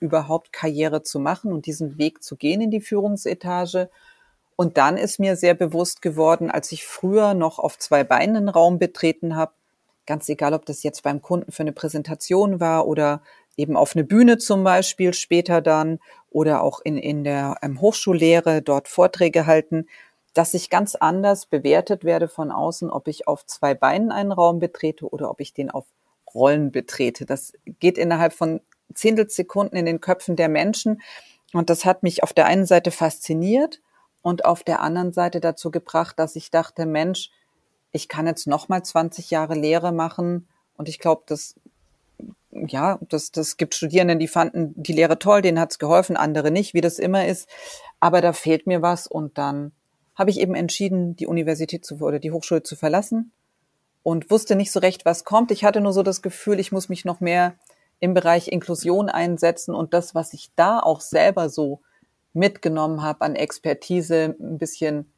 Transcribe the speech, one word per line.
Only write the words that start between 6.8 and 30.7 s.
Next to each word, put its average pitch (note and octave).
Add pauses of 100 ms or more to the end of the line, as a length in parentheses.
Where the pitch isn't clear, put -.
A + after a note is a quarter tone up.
früher G3+
noch D#3+
auf -
zwei C#3+
Beinen F3+
einen G3+
Raum F3
betreten E3
habe, D#3+ (540)
ganz D3+
egal, D3
ob D#3
das -
jetzt D3
beim C#3+
Kunden -
für -
eine D3+
Präsentation E3+
war E3
oder D3 (380)
eben D3
auf -
eine D#3
Bühne A#3
zum G3
Beispiel F#3
später E3+
dann D#3+ (320)
oder D3+
auch -
in, D3+
in D3
der, C#3
ähm, C#3
Hochschullehre E3
dort C#3
Vorträge E3+
halten, D#3+ (480)
dass E3+
ich -
ganz G3
anders F#3+
bewertet D#3
werde E3
von D#3
außen, D#3+
ob -
ich -
auf D3
zwei -
Beinen F#3+
einen G3+
Raum F3
betrete D#3
oder D3
ob -
ich -
den C#3
auf C3+ (480)
Rollen C#3
betrete. B2
Das - (260)
geht F3+
innerhalb E3+
von D#3+ (320)
Zehntelsekunden G#3
in E3+
den E3
Köpfen F#3
der D#3+
Menschen. G#3 (540)